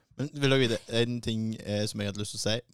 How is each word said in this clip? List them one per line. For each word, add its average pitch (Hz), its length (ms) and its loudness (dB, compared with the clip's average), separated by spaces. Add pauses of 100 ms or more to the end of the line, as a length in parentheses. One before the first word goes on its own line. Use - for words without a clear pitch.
(180)
Men 139 140 -4
vil 143 160 0
dere 135 140 6
vite 117 140 4 (200)
en 120 220 2
ting, 113 220 -2 (180)
eh, 104 260 -2
som 107 160 -4
jeg 101 80 -2
hadde 101 140 -6
lyst 104 100 -6
til 107 80 -8
å - 60 -2
si? 107 80 2 (200)